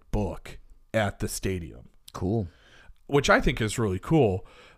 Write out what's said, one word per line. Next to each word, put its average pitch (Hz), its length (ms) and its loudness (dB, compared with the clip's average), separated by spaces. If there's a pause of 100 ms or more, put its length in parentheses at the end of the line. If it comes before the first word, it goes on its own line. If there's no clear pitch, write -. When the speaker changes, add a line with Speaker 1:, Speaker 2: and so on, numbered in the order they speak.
(100)
Speaker 1:
book - 480 -4 (360)
at 104 260 0
the 107 80 -2
stadium. 85 600 -8 (240)
Speaker 2:
Cool. 95 360 -2 (580)
Speaker 1:
Which 143 240 4
I 185 100 6
think 156 200 0
is 107 180 -2
really 101 220 0
cool, 113 440 2 (340)